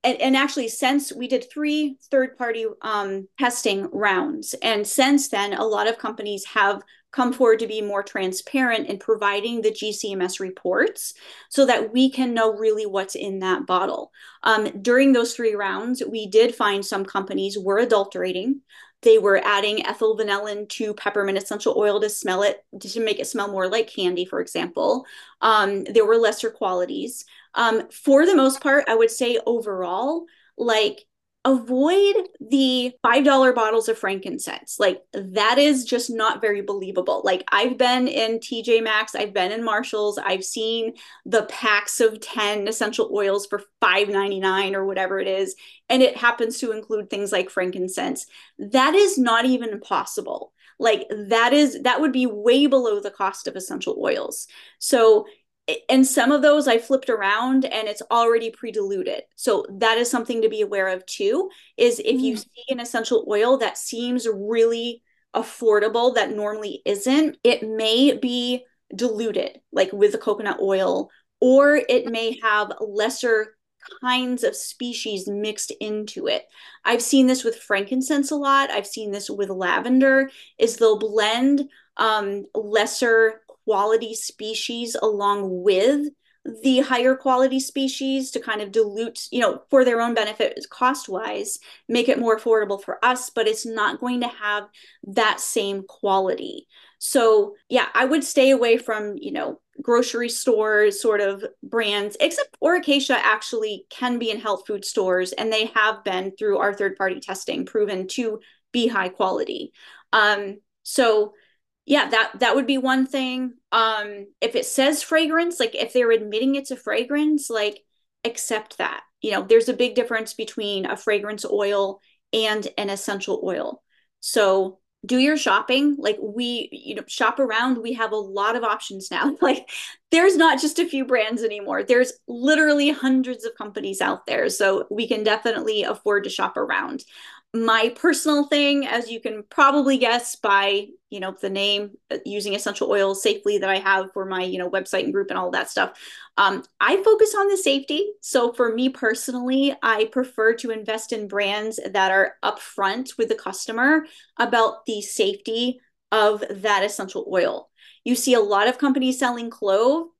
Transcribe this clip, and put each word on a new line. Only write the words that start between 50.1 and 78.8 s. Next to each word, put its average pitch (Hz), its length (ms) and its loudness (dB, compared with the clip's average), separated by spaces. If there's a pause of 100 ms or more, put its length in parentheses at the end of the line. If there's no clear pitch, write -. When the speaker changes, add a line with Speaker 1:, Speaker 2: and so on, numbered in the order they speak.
Speaker 1:
Like, 214 320 2
that 226 420 2
is, 294 300 4
that 247 180 2
would 302 120 2
be 254 140 0
way 240 400 4
below 240 340 2
the 202 100 -8
cost - 360 -6
of - 80 -10
essential 185 480 -8
oils. - 460 -4 (300)
So, 220 480 6 (420)
a-, - 200 -6
and 262 180 6
some 262 260 2
of 285 100 4
those 294 240 6
I 226 120 4
flipped 262 300 -2
around 233 560 0
and 214 240 -6
it's 208 220 -10
already 233 400 2
pre-diluted. 196 720 -6 (140)
So 208 280 0 (140)
that 226 200 2
is 240 120 0
something 233 320 -2
to 220 60 4
be 214 120 -2
aware 196 280 0
of 185 180 -6
too, 269 420 -2 (280)
is 240 240 4
if 254 200 0
you 262 140 0
Speaker 2:
Mm. 214 40 -8
Speaker 1:
see - 320 -18
an 247 100 -4
essential 233 500 -2
oil 226 280 4
that 226 200 -2
seems 240 480 -4
really 233 760 0 (320)
affordable 220 840 2
that 214 180 0
normally 208 500 -6
isn't, 262 600 2
it 240 180 4
may 220 500 4
be 247 520 -2 (300)
diluted, 214 680 -4 (120)
like, 190 200 2
with 208 200 4
the 220 60 -4
coconut 208 420 -2
oil, 190 480 0 (320)
or 277 360 8 (120)
it 247 180 2
may 226 360 -4
have 208 380 0
lesser 214 760 -2 (460)
kinds 247 420 -2
of - 120 0
species 220 720 -8
mixed 208 440 -6
into 214 540 -8
it. - 200 -2 (400)
I've 233 160 2
seen 269 240 4
this 254 180 2
with 233 120 -2
frankincense 262 760 -2
a 302 60 -2
lot. 277 340 2
I've - 160 -4